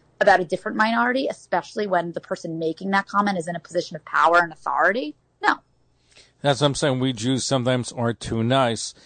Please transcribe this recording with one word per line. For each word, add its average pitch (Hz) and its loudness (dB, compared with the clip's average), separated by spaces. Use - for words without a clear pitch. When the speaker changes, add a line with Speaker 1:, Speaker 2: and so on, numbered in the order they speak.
Speaker 1:
about 196 6
a 180 -2
different 196 -4
minority, 233 2
especially - -4
when 175 0
the - -8
person 165 -8
making 165 -4
that 196 0
comment 202 0
is 160 -6
in 170 -6
a 170 -8
position 170 -6
of 151 -14
power 156 4
and 170 2
authority? 185 -2
No. 392 2
Speaker 2:
That's 139 0
what 147 4
I'm 135 0
saying. 131 0
We 127 0
Jews 120 -2
sometimes 127 0
are 117 -2
too 113 -4
nice, 120 0